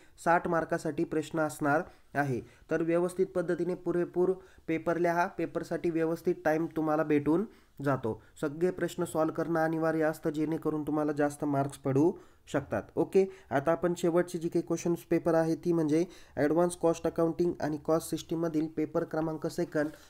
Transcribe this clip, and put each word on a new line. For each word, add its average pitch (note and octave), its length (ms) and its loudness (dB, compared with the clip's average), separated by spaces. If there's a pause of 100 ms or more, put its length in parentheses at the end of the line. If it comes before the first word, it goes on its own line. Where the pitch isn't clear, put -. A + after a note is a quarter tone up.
(240)
साठ F3 240 4
मार्कासाठी E3 560 0
प्रश्न D#3 360 -2
असणार D3+ 420 2 (320)
आहे. C3+ 260 0 (300)
तर E3 120 2
व्यवस्थित F3 440 2
पद्धतीने F3 480 -2
पुरेपूर F3 580 0 (340)
पेपर D#3+ 300 0
लिहा, F3 300 2
पेपरसाठी E3 640 -4
व्यवस्थित E3 440 0 (100)
टाइम D#3+ 220 2 (100)
तुम्हाला D#3 260 2
भेटून D3+ 420 2 (400)
जातो. B2 380 -2 (180)
सगळे D#3+ 300 0
प्रश्न F3 340 -4
सॉल्व्ह D#3+ 320 0
करणं D#3+ 280 0
अनिवार्य D#3+ 380 0
असतं, D#3+ 280 0
जेणेकरून D#3 520 -2
तुम्हाला D3+ 300 0
जास्त D3 320 0
मार्क्स C#3 340 -2
पडू C#3 340 2 (400)
शकतात. C3 300 -2 (140)
ओके, F#3+ 400 2 (140)
आता E3 220 2
आपण F3 260 0
शेवटची F3 400 0
जी E3 100 -4
काही E3+ 180 0
क्वेश्चन्स E3+ 320 -2
पेपर E3+ 360 0
आहे D#3+ 200 2
ती E3+ 180 -2
म्हणजे D#3+ 320 2 (320)
ॲडव्हान्स E3 400 2
कॉस्ट E3 300 0
अकाउंटिंग E3 540 0
आणि D3+ 240 -4
कॉस्ट D#3+ 260 0
सिस्टीममधील E3 560 -2
पेपर D#3 380 -2
क्रमांक D#3+ 420 -4
सेकंड D#3 440 -2 (200)